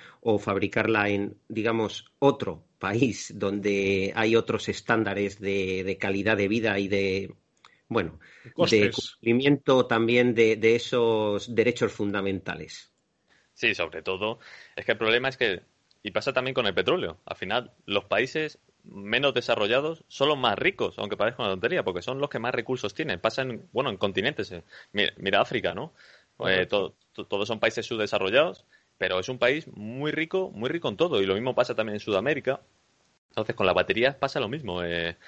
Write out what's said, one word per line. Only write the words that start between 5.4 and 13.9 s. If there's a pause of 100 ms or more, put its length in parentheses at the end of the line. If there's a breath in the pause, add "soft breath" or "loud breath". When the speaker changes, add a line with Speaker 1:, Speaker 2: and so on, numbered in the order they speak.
Speaker 1:
de,
de
calidad
de
vida
y
de, (540 soft breath)
bueno, (340 loud breath)
Speaker 2:
Costes.
Speaker 1:
de
cumplimiento
también
de,
de
esos
derechos
fundamentales. (640 soft breath)
Speaker 3:
Sí,
sobre